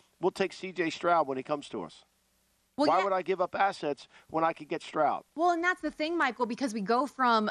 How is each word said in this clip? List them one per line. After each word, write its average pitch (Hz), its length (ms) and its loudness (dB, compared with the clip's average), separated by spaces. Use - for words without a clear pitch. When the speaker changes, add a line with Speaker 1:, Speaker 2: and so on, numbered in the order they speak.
Speaker 1:
"We'll 180 120 2
take 190 200 -2
C 185 220 -10
J 165 160 -2
Stroud 165 380 2
when 135 100 -4
he 131 60 -6
comes 147 260 -6
to 101 140 -6
us." - 200 -16
Speaker 2:
Well, 294 120 2
Speaker 1:
Why 175 80 6
Speaker 2:
yeah. 185 80 2
Speaker 1:
would 196 80 0
I 185 80 0
give 175 180 -2
up 185 160 0
assets 185 540 -2
when 160 140 0
I 165 80 4
could 151 160 -10
get 165 160 -6
Stroud? 139 400 0
Speaker 2:
Well, 349 160 2
and 339 120 0
that's 359 180 0
the 302 80 -4
thing, 311 280 -4
Michael, 254 280 0
because 226 280 -4
we 226 80 -4
go 240 260 0
from 226 440 2